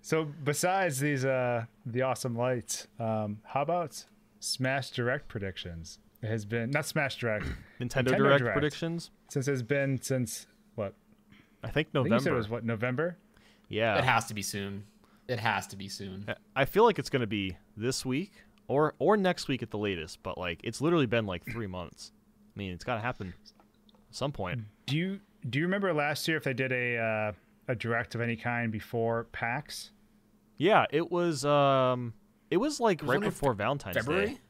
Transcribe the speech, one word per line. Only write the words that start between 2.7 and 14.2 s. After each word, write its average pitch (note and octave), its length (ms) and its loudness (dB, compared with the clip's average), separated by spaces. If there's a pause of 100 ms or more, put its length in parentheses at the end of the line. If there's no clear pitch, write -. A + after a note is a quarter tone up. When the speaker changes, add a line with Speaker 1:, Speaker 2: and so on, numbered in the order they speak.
Speaker 1:
um, G#2+ 460 0
how C#3 180 -2
about E3 420 -2 (360)
Smash C3 500 -2
Direct B2+ 380 -2
predictions? F#2 720 -8 (200)
It A2+ 60 -6
has A2 180 -2
been, A#2 280 -2
not D3 140 2
Smash C#3+ 320 0
Direct, G#2+ 280 0 (160)
Speaker 2:
<clears throat> - 180 -20
Nintendo B2 280 0
Speaker 1:
Nintendo C3 80 4
Speaker 2:
Direct C#3 240 8
Speaker 1:
Direct. A#2+ 140 0
Speaker 2:
predictions? E3 580 -2 (160)
Speaker 1:
Since C3 180 -2
it's C3+ 160 0
been C#3 400 0
since, - 460 -2 (260)
what? G2+ 200 -4 (680)
Speaker 2:
I - 80 -8
think D#3 240 0
Speaker 1:
I C3+ 80 4
think - 40 4
you - 40 2
said A#2 60 6
it C#3 140 2
Speaker 2:
November. C3+ 60 2
Speaker 1:
was, G#2+ 120 -2
what, A#2 160 -4
November? B2+ 520 -2 (520)
Speaker 2:
Yeah. G#2+ 280 2
Speaker 3:
It B2 60 4
has A#2+ 240 4